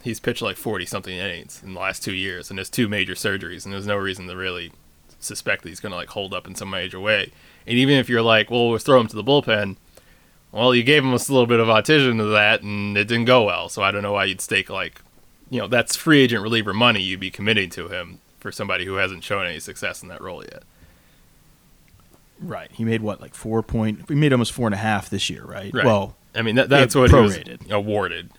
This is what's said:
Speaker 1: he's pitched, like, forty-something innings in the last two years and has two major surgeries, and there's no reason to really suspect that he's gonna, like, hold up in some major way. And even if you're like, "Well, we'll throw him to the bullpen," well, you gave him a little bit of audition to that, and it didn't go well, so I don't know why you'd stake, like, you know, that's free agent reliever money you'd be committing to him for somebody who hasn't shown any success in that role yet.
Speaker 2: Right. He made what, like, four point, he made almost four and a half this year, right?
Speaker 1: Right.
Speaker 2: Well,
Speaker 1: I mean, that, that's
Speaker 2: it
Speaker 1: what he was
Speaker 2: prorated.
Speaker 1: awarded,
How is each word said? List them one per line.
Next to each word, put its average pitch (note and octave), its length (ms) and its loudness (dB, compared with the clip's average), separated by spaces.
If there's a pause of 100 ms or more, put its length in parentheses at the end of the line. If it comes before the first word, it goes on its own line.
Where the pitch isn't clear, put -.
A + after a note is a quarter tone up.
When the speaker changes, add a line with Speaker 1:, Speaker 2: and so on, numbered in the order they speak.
Speaker 1:
he's A#2 160 -8
pitched, A#2+ 240 -4
like, G2 120 -4
forty-something F#2+ 640 -8
innings F2 480 -10
in F#2+ 80 -14
the F2+ 60 -12
last F#2+ 240 -6
two G#2 100 -6
years F#2 360 -8
and G2 100 -10
has G2 100 -10
two A#2+ 180 0
major G2 280 -4
surgeries, F2+ 500 -6
and G2 80 -12
there's G2 140 -10
no G2+ 100 -2
reason F#2 300 -6
to F2+ 100 -12
really F2+ 340 -8 (480)
suspect - 440 -6
that E2+ 60 -12
he's F#2 100 -16
gonna, G2 160 -10
like, F2 140 -10
hold F#2+ 260 -8
up F2+ 100 -10
in F#2+ 80 -16
some G2 160 -10
major F#2 300 -8
way. G#2 320 -2 (340)
And A#2+ 100 -2
even C3+ 200 4
if B2+ 120 2
you're A#2+ 140 2
like, A2+ 300 4
"Well, A#2+ 180 2
we'll A2+ 80 0
throw C3 220 6
him A2+ 80 0
to - 80 -10
the G#2+ 80 -8
bullpen," A2 540 2 (760)
well, B2 240 4
you A#2+ 80 4
gave C#3 200 4
him C3 60 0
a B2 80 2
little B2 300 2
bit A#2 120 4
of A2+ 100 4
audition A#2+ 500 4
to G#2+ 60 0
that, G#2 360 4
and G2+ 340 -6
it G#2 120 0
didn't A#2 180 0
go B2 180 6
well, F2 240 -2
so G#2 140 -6
I G2 80 4
don't G2+ 140 -2
know G2+ 100 -2
why G2 120 2
you'd F#2 140 -4
stake, G2 300 -2
like, F#2+ 320 -8 (480)
you B2 100 -4
know, G#2 80 -6
that's A#2 280 0
free D3+ 260 4
agent A#2 220 2
reliever G#2+ 300 -2
money A2 280 2
you'd F#2 180 -4
be F#2+ 120 -8
committing G2 400 0
to E2+ 160 -10
him F2 320 -10 (200)
for G#2 120 -12
somebody F#2 340 -4
who F#2+ 100 -6
hasn't F#2+ 280 -4
shown G2 220 -4
any D#2+ 140 -8
success - 440 -10
in F2+ 60 -20
that E2+ 120 -16
role E2+ 220 -12
yet. - 200 -20 (1800)
Speaker 2:
Right. F2+ 320 -12
He A2+ 140 -6
made A2+ 160 0
what, G#2 180 -6
like, - 140 -20
four A2+ 300 -4
point, A2 440 -2
he D3+ 80 -2
made D3 160 6
almost A#2+ 220 2
four B2 140 -2
and G2+ 80 0
a - 20 -6
half G#2 320 -2
this G2 200 -4
year, - 140 -12
right? G2 300 -12
Speaker 1:
Right. A2+ 100 0
Speaker 2:
Well, G#2 320 2 (180)
Speaker 1:
I A#2 100 -4
mean, A2+ 120 0
that, B2+ 140 4
that's C3+ 260 4
Speaker 2:
it C#3+ 40 6
Speaker 1:
what B2+ 100 8
he D#3+ 60 10
was G#2 220 6
Speaker 2:
prorated. D2+ 340 -14
Speaker 1:
awarded, G2+ 680 -2